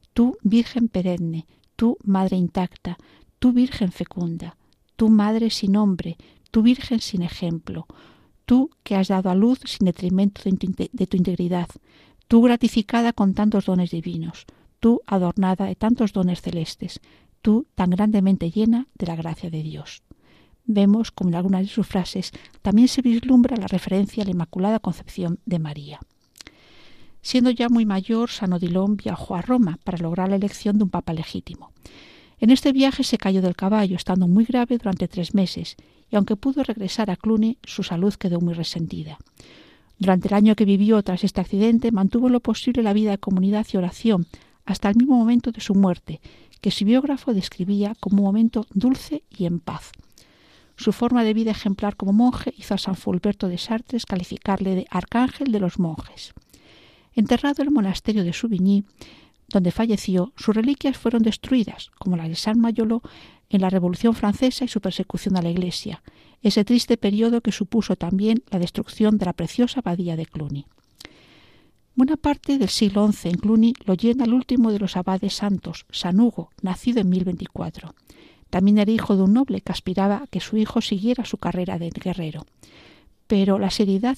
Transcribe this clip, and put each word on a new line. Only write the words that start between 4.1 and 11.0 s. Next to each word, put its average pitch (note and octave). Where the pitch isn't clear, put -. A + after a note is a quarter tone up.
tú, A3
madre A3
sin G3
nombre, F#3+
tú, A3
virgen A#3+
sin -
ejemplo, E3
tú C4
que G3
has F#3+
dado F#3+
a F3+
luz A#3
sin -
detrimento F#3
de F#3+
tu F#3
inte-, F#3
de F#3+